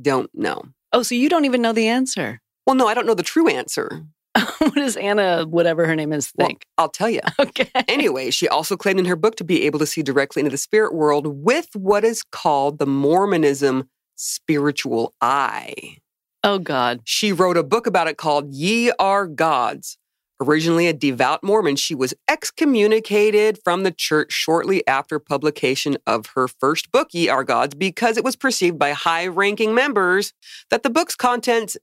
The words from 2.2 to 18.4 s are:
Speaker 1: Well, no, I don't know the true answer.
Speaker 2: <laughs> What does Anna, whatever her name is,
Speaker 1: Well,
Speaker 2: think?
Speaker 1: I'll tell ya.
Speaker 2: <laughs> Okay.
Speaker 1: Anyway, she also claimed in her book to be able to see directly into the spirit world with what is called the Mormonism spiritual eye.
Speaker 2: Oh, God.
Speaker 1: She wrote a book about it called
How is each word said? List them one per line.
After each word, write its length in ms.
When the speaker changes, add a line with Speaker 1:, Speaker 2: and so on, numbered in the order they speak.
Speaker 1:
Well, 100
no, 100
I 80
don't 120
know 80
the 80
true 260
answer. 580
Speaker 2:
<laughs> 120
What 140
does 220
Anna, 500
whatever 400
her 100
name 160
is, 240
Speaker 1:
Well, 120
Speaker 2:
think? 160
Speaker 1:
I'll 120
tell 200
ya. 100
Speaker 2:
<laughs> 80
Okay. 320
Speaker 1:
Anyway, 420
she 180
also 280
claimed 240
in 60
her 100
book 200
to 80
be 200
able 160
to 60
see 160
directly 380
into 100
the 80
spirit 360
world 320
with 480
what 300
is 180
called 560
the 80
Mormonism 1040
spiritual 1040
eye. 760
Speaker 2:
Oh, 140
God. 460
Speaker 1:
She 280
wrote 240
a 60
book 240
about 220
it 100
called 360